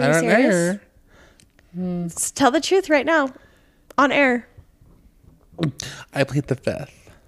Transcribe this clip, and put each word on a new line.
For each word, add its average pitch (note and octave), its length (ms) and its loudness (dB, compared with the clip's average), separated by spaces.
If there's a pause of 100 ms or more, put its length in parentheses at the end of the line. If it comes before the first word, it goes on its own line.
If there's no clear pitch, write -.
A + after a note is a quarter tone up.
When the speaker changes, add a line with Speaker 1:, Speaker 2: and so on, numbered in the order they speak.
Speaker 1:
you A#3+ 60 2
Speaker 2:
don't A3+ 80 2
Speaker 1:
serious? G3+ 580 2 (960)
Speaker 2:
know. - 0 -
Hmm. F3 320 -6
Speaker 1:
S-, - 240 -8
tell C#4 200 2
the D4+ 120 2
truth F#4 260 0
right C#4+ 160 2
now. D4 260 0 (680)
On C4+ 120 4
air. B3 380 2 (1700)
Speaker 2:
I C#3 100 0
plead C3+ 220 -4
the - 100 -2
fifth. - 540 -8 (180)